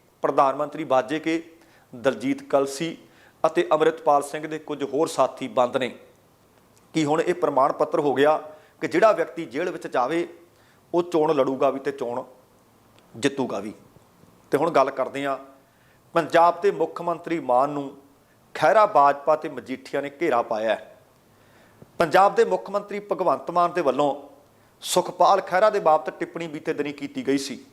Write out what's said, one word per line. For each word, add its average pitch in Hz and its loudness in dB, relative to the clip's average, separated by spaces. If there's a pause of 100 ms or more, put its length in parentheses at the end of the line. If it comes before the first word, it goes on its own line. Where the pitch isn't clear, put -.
(240)
ਪ੍ਰਧਾਨ 139 2
ਮੰਤਰੀ 147 -6
ਬਾਜੇ 131 0
ਕੇ, 160 -4 (520)
ਦਲਜੀਤ 127 -4
ਕਲਸੀ 143 -2 (480)
ਅਤੇ 160 0
ਅੰਮ੍ਰਿਤਪਾਲ 156 2
ਸਿੰਘ 151 -10
ਦੇ 156 -8
ਕੁਝ 139 -8
ਹੋਰ 151 -2
ਸਾਥੀ 131 -2
ਬੰਦ 123 0
ਨੇ। 123 -2 (1000)
ਕੀ 160 0
ਹੁਣ 156 0
ਇਹ 175 0
ਪ੍ਰਮਾਣ 143 2
ਪੱਤਰ 156 -2
ਹੋ 143 0
ਗਿਆ 143 4 (440)
ਕਿ 160 -6
ਜਿਹੜਾ 202 4
ਵਿਅਕਤੀ 165 -4
ਜੇਲ੍ਹ 147 -6
ਵਿੱਚ 151 -12
ਜਾਵੇ 147 -2 (680)
ਉਹ 175 2
ਚੋਣ 160 0
ਲੜੂਗਾ 135 2
ਵੀ 131 -4
ਤੇ 143 -6
ਚੋਣ 123 -6 (920)
ਜਿੱਤੂਗਾ 123 -4
ਵੀ? 101 -12 (800)
ਤੇ 113 0
ਹੁਣ 165 0
ਗੱਲ 139 4
ਕਰਦੇ 135 -6
ਹਾਂ, 135 -4 (800)
ਪੰਜਾਬ 165 4
ਦੇ 202 2
ਮੁੱਖ 160 -4
ਮੰਤਰੀ 165 -4
ਮਾਨ 127 2
ਨੂੰ 143 -8 (640)
ਖਹਿਰਾ, 202 6
ਬਾਜਪਾ 143 4
ਤੇ 156 -8
ਮਜੀਠੀਆ 131 -8
ਨੇ 143 -8 (120)
ਘੇਰਾ 127 2
ਪਾਇਆ 110 -4
ਹੈ। - -4 (1000)
ਪੰਜਾਬ 185 4
ਦੇ 226 4
ਮੁੱਖ 185 -4
ਮੰਤਰੀ 202 -6
ਭਗਵੰਤ 175 -2
ਮਾਨ 170 2
ਦੇ 180 -2
ਵੱਲੋਂ 139 2 (680)
ਸੁਖਪਾਲ 180 2
ਖਹਿਰਾ 190 2
ਦੇ 190 -2
ਬਾਬਤ 156 0
ਟਿੱਪਣੀ 170 -8
ਬੀਤੇ 156 -6
ਦਿਨੀ 147 -4
ਕੀਤੀ 135 -10
ਗਈ 139 2
ਸੀ। 135 -6 (140)